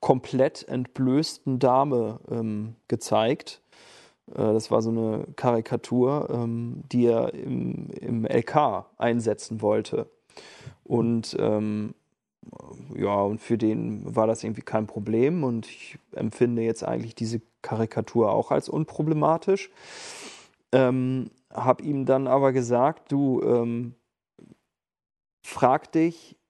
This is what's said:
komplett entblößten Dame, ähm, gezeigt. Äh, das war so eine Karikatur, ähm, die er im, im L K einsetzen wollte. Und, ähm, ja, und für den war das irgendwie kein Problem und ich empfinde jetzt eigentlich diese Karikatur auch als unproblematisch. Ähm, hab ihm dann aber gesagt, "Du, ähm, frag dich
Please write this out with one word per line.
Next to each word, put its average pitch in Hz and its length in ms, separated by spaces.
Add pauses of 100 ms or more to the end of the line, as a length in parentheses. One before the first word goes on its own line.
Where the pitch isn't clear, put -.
komplett - 640
entblößten 131 920
Dame, 127 600 (100)
ähm, 113 460 (140)
gezeigt. - 720 (680)
Äh, - 60
das 110 360
war 113 100
so 113 80
eine 110 360 (120)
Karikatur, 123 920
ähm, 117 600
die 123 140
er 120 280
im, 123 580
im 113 340
L 117 180
K 123 440 (100)
einsetzen 113 640
wollte. 107 480 (760)
Und, 117 560
ähm, 107 540 (1000)
ja, 98 180 (100)
und 104 180
für 117 160
den 110 580
war 113 120
das 110 160
irgendwie 110 180
kein 110 260
Problem 117 560
und 117 240
ich - 300 (160)
empfinde 117 480
jetzt 113 220
eigentlich 113 320
diese 113 260 (200)
Karikatur 113 680
auch 110 200
als 143 180
unproblematisch. 156 1000 (1000)
Ähm, 127 580 (240)
hab 131 280
ihm 139 240
dann 131 220
aber 135 260
gesagt, 123 580
"Du, 139 300
ähm, 117 540 (1500)
frag - 480
dich 165 460 (120)